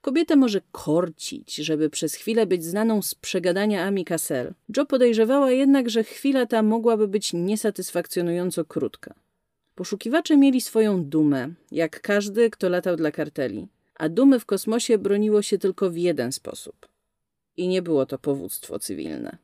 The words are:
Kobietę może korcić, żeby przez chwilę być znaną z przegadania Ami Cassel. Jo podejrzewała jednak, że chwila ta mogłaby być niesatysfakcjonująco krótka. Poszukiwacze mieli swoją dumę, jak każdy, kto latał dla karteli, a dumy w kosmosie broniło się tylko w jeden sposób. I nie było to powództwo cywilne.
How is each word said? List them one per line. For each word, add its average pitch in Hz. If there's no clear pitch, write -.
Kobietę 311
może 226
korcić, -
żeby 156
przez 151
chwilę 220
być 180
znaną 208
z -
przegadania 185
Ami 196
Cassel. 147
Jo 277
podejrzewała 247
jednak, 269
że 220
chwila 262
ta 226
mogłaby 220
być 196
niesatysfakcjonująco 180
krótka. -
Poszukiwacze 247
mieli 277
swoją 208
dumę, 143
jak 160
każdy, 208
kto -
latał 180
dla 156
karteli, 143
a 156
dumy 247
w -
kosmosie 220
broniło 208
się 202
tylko 190
w 165
jeden 147
sposób. -
I 180
nie 185
było 151
to 135
powództwo -
cywilne. 76